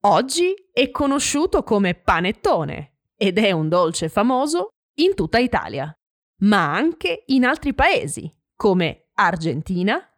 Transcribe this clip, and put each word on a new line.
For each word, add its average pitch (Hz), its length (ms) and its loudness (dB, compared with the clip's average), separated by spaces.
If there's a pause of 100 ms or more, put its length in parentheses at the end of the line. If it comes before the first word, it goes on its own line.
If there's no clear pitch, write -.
Oggi 339 500 2 (180)
è 262 180 0
conosciuto - 720 -2
come 196 300 0
panettone 180 1080 -2 (140)
ed 196 220 0
è 214 140 4
un 156 180 0
dolce 165 400 0
famoso 277 600 0 (260)
in 359 180 2
tutta 226 240 -2
Italia, 151 560 -2 (480)
ma 185 320 4
anche 320 540 -2
in 262 180 2
altri 285 300 -2
paesi 165 580 -2 (220)
come 180 580 0
Argentina 180 920 -2 (140)